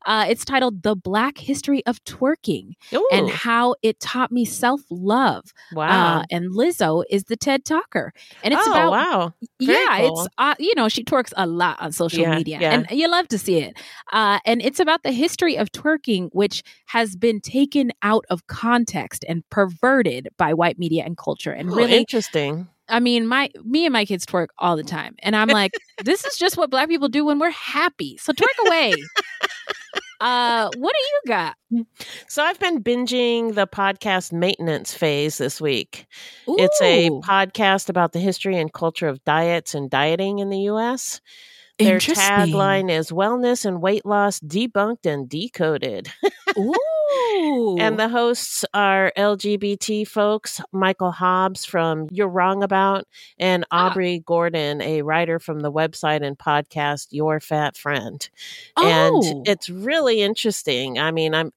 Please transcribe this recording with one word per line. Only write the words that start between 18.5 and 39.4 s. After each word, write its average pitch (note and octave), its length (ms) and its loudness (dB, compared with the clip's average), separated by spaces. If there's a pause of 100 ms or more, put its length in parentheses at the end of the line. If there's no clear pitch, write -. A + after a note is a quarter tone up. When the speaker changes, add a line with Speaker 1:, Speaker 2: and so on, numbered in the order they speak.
Speaker 1:
and E3 220 -6
perverted F#3+ 880 0
by D#3+ 160 2
white E3 260 2
media E3 240 0
and E3 140 -8
culture. - 340 -6
And F3 200 -6
Speaker 2:
Oh, F3+ 40 -2
Speaker 1:
really, A#3 220 4
Speaker 2:
interesting. F3 720 -2 (200)
Speaker 1:
I A3+ 120 2
mean, A#3+ 280 2
my, C4 220 0 (160)
me D4 200 2
and D#4 60 2
my A3 140 2
kids F#3 200 -4
twerk E3+ 220 0 (120)
all F3 180 2
the D#3 60 -4
time. D#3+ 360 -10
And G#3 160 -2
I'm G#3+ 140 2
like, G3+ 220 4 (160)
Speaker 2:
<laughs> - 160 -14
Speaker 1:
"This D#4 200 0
is C#5 140 -6
just F4 180 0
what D#4+ 140 0
Black C4 180 0
people D4+ 220 0
do D4 160 0
when D4 140 2
we're E4 120 2
happy. C#4+ 640 -4
So - 140 -4
twerk A4+ 360 2
away." D#4 300 2
Speaker 2:
<laughs> C#3+ 60 -14 (1160)
Speaker 1:
Uh, A#3 540 0
what D4 180 -2
do D#5 140 0
you C#5+ 140 0 (120)
got? E3 220 -2 (720)
Speaker 2:
So D4 160 -2
I've F4 160 -2
been E4+ 240 -2
binging A#3+ 720 0
the G3+ 100 2
podcast G3 680 -2
Maintenance E3+ 600 -2
Phase D3 440 0
this C#3 240 -4
week. C#3 460 -4 (380)
It's C#5+ 360 2
a E3+ 260 6
Speaker 1:
Ooh. - 140 -2
Speaker 2:
podcast G3 680 2
about F#3 240 0
the E3+ 80 -4
history F#3+ 380 -2
and D#3 160 -4
culture E3 340 -4
of C3+ 160 -6
diets E3 500 0